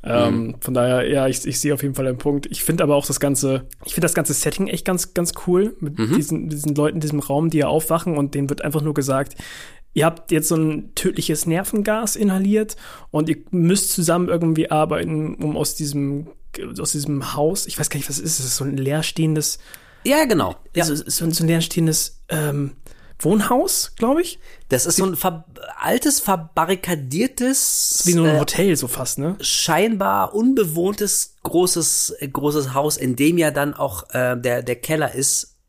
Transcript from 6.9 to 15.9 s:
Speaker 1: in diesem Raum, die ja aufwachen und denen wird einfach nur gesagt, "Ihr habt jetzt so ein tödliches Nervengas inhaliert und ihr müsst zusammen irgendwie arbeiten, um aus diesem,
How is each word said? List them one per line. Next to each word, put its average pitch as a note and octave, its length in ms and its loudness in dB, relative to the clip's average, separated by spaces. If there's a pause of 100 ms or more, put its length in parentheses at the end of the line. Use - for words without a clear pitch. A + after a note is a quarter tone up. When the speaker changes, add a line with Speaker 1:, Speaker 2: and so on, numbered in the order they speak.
Speaker 1:
in - 20 -2
diesem D3+ 200 -2
Raum, D3 300 0
die D#3 80 2
ja C#3 100 2
aufwachen D#3+ 500 0
und C#3+ 160 -2
denen C#3 160 -2
wird C#3+ 120 -4
einfach D3+ 200 0
nur D3+ 120 0
gesagt, C3+ 400 0 (600)
"Ihr D3 100 2
habt E3 260 0
jetzt D#3+ 180 2
so E3+ 80 2
ein D#3 380 0
tödliches E3 520 -2
Nervengas G#3 680 0
inhaliert G#3 600 2 (360)
und D#3+ 180 2
ihr D3+ 80 0 (120)
müsst F3+ 420 4
zusammen F3 360 2
irgendwie E3 420 2
arbeiten, D#3 680 0
um D3+ 200 -4
aus D3 180 -2
diesem, C#3+ 520 -4 (520)